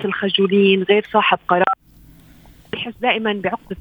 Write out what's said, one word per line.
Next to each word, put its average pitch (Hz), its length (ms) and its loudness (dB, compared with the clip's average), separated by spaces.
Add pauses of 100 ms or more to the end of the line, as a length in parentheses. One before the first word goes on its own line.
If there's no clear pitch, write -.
الخجولين، 196 800 2
غير 208 300 2
صاحب 196 260 2 (100)
قرار، 180 160 2 (1080)
بحس - 200 -10 (100)
دائمًا 220 300 -2
بعقدة 196 480 -6